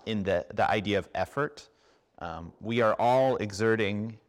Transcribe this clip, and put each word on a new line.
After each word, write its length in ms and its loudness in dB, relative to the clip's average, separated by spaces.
in 180 -2
the, 300 0
the 160 2
idea 300 0
of 160 -4
effort. 540 -6
Um, 400 -12
we 220 -2
are 140 4
all 420 4
exerting, 800 -2